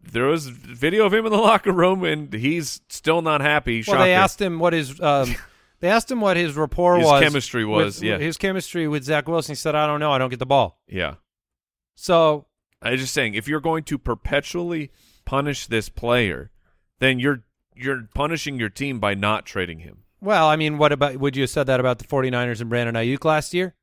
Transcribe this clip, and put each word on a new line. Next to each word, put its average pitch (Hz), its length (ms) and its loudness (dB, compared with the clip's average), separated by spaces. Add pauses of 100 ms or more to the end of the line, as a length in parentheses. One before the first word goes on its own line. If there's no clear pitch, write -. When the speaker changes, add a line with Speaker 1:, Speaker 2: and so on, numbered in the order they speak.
Speaker 1:
there 123 240 -2
was 151 220 0
video 139 580 0
of 190 80 2
him 220 120 2
in 220 60 0
the 220 60 4
<laughs> - 0 -
locker 208 340 4
room 185 320 2
and 151 280 -4
he's 139 560 -2
still 165 340 0
not 151 180 0
happy. 139 460 0
Speaker 2:
Well, 196 120 2
they 185 140 6
Speaker 1:
Shocker. 185 100 6
Speaker 2:
asked 190 180 0
him 175 180 -4
what 165 160 2
his, 147 260 -4
um, 139 340 2 (220)
<laughs> - 240 -20
they 170 80 -2
asked 220 220 0
him 240 100 -4
what 196 160 2
his 165 200 -2
rapport 175 400 2
Speaker 1:
His 165 100 4
Speaker 2:
was 147 160 8
Speaker 1:
chemistry 135 420 0
Speaker 2:
with, 107 200 2
Speaker 1:
was, 101 180 -6
yeah. 104 160 -2
Speaker 2:
his 156 180 -4
chemistry 180 500 -4
with 147 180 -4
Zach 147 240 -2
Wilson. 160 240 -2
He 131 40 -10
said, 151 180 -4
"I 151 120 2
don't 147 140 -2
know. 151 120 2
I 131 60 2
don't 131 120 0
get 123 80 -10
the 127 80 -6
ball." 127 400 2
Speaker 1:
Yeah. 87 280 -4 (800)
Speaker 2:
So 160 500 4 (360)
Speaker 1:
I'm 120 140 0
just 131 180 -4
saying, 117 200 0
if 110 140 -6
you're 151 120 -2
going 160 240 -2
to 143 140 -6
perpetually 147 920 -4 (340)
punish 139 420 -4
this 110 220 -4
player, 113 640 -2 (480)
then 127 200 2
you're, 131 240 -2 (320)
you're 123 400 -8
punishing 147 440 -4
your 110 100 -4
team 135 320 -8
by 101 140 0
not 104 320 -2
trading 87 340 -6
him. 78 240 -20 (160)
Speaker 2:
Well, 190 280 2
I 156 80 4
mean, 151 220 -2
what 147 140 4
about, 139 240 0
would 135 200 -2
you 139 80 0
have 120 60 -4
said 143 180 0
that 127 120 2
about 127 180 0
the - 60 -16
forty-niners 123 560 -2
and 117 80 -6
Brandon 117 260 -2
Ayuk 120 300 -2
last 156 300 0
year? 180 280 -2